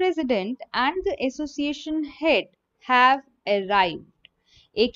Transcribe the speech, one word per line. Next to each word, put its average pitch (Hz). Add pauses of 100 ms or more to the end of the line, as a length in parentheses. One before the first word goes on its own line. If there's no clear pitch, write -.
president 262 (240)
and 330
the 330 (120)
association 294 (180)
head 262 (460)
have 254 (260)
arrived।" 190 (480)
एक 240